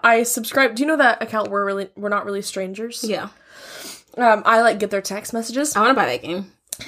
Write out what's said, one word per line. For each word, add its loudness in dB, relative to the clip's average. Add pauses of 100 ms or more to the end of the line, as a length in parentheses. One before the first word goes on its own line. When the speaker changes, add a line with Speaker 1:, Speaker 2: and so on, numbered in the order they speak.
Speaker 1:
I 6
subscribe, 0
do -2
you 2
know 2
that 4
account, -4
We're -2
Really, -4
We're -6
Not -2
Really -6
Strangers? -8
Speaker 2:
Yeah. -6 (880)
Speaker 1:
Um, 4
I, 6
like, 4
get -4
their -2
text -8
messages. -4
Speaker 2:
I 2
wanna 4
buy 2
that -4
game. -8 (360)